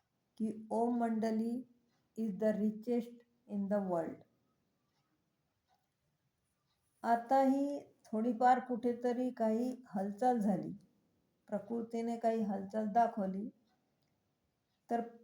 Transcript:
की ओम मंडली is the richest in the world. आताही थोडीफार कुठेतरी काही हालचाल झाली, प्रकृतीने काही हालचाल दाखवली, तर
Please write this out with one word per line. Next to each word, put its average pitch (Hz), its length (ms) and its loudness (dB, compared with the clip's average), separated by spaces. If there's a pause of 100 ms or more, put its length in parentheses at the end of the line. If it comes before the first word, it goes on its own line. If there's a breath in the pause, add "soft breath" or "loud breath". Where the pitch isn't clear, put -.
(360)
की 220 340 -6
ओम 233 280 0
मंडली 226 640 0 (560)
is 220 140 -4
the 214 200 0
richest 214 600 -2 (420)
in 202 140 -2
the 202 220 0
world. 165 240 -2 (3000)
आताही 269 800 4 (240)
थोडीफार 247 540 4
कुठेतरी 247 720 -2
काही 233 580 -2
हालचाल 208 500 0
झाली, 185 340 0 (760)
प्रकृतीने 226 680 -6
काही 226 260 0
हालचाल 202 460 -4
दाखवली, 202 640 0 (1400)
तर 233 100 0 (240)